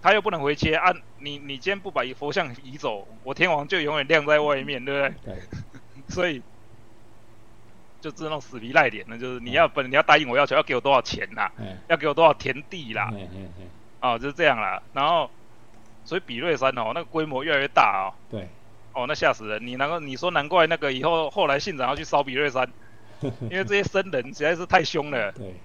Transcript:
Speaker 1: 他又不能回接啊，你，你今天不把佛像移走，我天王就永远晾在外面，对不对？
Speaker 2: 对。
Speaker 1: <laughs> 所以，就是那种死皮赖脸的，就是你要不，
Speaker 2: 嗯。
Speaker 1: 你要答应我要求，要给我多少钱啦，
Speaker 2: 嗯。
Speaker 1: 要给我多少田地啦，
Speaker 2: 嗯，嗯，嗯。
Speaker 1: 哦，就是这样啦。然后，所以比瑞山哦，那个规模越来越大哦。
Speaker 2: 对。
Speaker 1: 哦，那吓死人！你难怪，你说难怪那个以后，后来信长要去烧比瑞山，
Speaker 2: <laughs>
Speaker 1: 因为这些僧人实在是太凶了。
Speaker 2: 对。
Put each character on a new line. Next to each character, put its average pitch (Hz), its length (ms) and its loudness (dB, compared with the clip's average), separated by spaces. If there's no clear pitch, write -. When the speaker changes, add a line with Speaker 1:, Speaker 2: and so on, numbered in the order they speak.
Speaker 1:
他 185 120 6
又 208 80 6
不 208 100 -2
能 165 100 -2
回 143 140 2
接 156 180 2
啊， 175 200 4
你， 143 200 -12
你 143 180 -10
今 175 140 -2
天 202 60 -2
不 190 140 -10
把 143 100 0
佛 143 140 -4
像 156 180 -2
移 135 140 -16
走， 107 280 -4
我 - 80 -6
天 185 180 2
王 147 160 0
就 185 140 0
永 147 160 0
远 135 100 0
晾 151 180 6
在 151 140 6
外 143 240 2
面， 131 220 -6
对 139 240 0
不 - 60 -8
对？ 98 100 -10
Speaker 2:
对。 - 80 -12
Speaker 1:
<laughs> - 320 -18
所 180 220 -2
以， 131 120 -6
就 156 120 -8
是 156 120 -10
那 156 60 -6
种 151 100 -4
死 127 180 -14
皮 117 140 -10
赖 147 160 8
脸 107 220 -4
的， 113 80 -12
就 127 160 -8
是 123 80 -10
你 120 100 -10
要 156 160 6
不， 143 140 -2
Speaker 2:
嗯。 127 100 -2
Speaker 1:
你 135 40 2
要 147 60 8
答 151 160 8
应 147 120 2
我 120 80 2
要 143 80 6
求， 131 100 0
要 151 80 4
给 143 100 -2
我 123 60 2
多 127 140 0
少 123 80 6
钱 - 340 -6
啦， 104 220 -2
Speaker 2:
嗯。 95 200 -10
Speaker 1:
要 165 80 6
给 147 100 -2
我 143 60 2
多 165 100 6
少 151 100 10
田 131 360 -4
地 123 240 -10
啦， 101 180 -2
Speaker 2:
嗯， 98 240 -10
嗯， 95 140 -10
嗯。 92 60 -14
Speaker 1:
哦， 123 180 2
就 131 120 -4
是 143 40 -8
这 170 120 2
样 131 160 6
啦。 95 200 -4
然 143 120 0
后， 156 240 2
所 - 120 -4
以 190 80 -2
比 120 120 -8
瑞 156 180 0
山 131 220 2
哦， 113 180 -2
那 170 60 -4
个 - 20 -8
规 156 220 -2
模 135 180 -6
越 156 100 0
来 139 60 4
越 139 80 0
大 101 400 4
哦。 95 80 -8
Speaker 2:
对。 95 160 -8
Speaker 1:
哦， 127 160 -2
那 151 40 0
吓 147 200 2
死 107 160 -6
人！ 107 180 -6
你 123 80 -8
难 135 140 0
怪， 170 100 -2
你 139 160 -10
说 175 160 -2
难 151 160 2
怪 165 200 6
那 165 100 2
个 143 160 -2
以 131 100 -4
后， 160 260 2
后 185 180 2
来 139 120 4
信 156 180 -6
长 127 120 0
要 135 40 0
去 151 120 -6
烧 143 180 2
比 135 80 -4
瑞 143 180 0
山， 127 160 0
Speaker 2:
<laughs> - 120 -18
Speaker 1:
因 127 360 -6
为 190 80 0
这 208 100 -2
些 202 80 2
僧 196 180 0
人 127 140 0
实 143 180 -8
在 165 120 2
是 175 100 -6
太 175 180 4
凶 147 260 -2
了。 113 220 -2
Speaker 2:
对。 95 340 -12